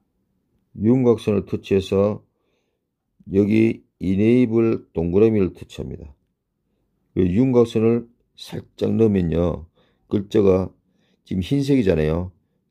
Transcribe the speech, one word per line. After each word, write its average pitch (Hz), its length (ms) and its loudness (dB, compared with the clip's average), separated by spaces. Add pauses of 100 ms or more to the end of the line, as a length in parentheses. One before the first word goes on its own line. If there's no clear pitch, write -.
(800)
윤곽선을 110 640 2
터치해서 98 760 -2 (1080)
여기 110 500 2 (160)
이네이블 113 960 0
동그라미를 95 600 0
터치합니다. - 640 -16 (1000)
그 95 80 -2
윤곽선을 117 840 0 (280)
살짝 - 600 -8
넣으면요, 87 720 0 (400)
글자가 98 680 0 (500)
지금 92 180 -6
흰색이잖아요. 92 880 0 (400)